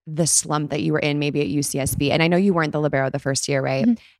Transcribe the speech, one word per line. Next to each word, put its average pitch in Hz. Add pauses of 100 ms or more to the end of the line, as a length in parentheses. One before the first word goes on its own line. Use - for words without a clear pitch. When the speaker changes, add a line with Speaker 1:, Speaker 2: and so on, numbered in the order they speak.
Speaker 1:
the 156
slump 151
that 151
you 156
were 151
in, 147
maybe 147
at 143
U 143
C -
S 131
B, 143
and 160
I 165
know 175
you 196
weren't 156
the 151
libero 143
the 143
first 135
year, 139
right? 135
Speaker 2:
Mm-hmm. 233 (180)